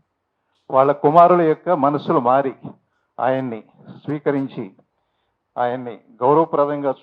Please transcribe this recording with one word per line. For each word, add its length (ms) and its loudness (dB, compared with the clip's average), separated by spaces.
వాళ్ళ 220 2
కుమారుల 480 4
యొక్క 280 0
మనసులు 500 0
మారి 380 0
ఆయన్ని 440 -4
స్వీకరించి 720 -6
ఆయన్ని 420 -6
గౌరవప్రదంగా 800 0